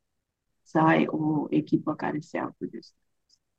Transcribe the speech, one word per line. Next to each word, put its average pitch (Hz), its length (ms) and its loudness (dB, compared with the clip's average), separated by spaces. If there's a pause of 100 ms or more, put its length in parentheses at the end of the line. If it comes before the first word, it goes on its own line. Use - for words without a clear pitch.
(640)
să - 160 -2
ai 160 280 6
o 156 420 0
echipă 156 460 0
care 151 260 -6
se - 180 -10
autogestionează. - 1000 -14 (200)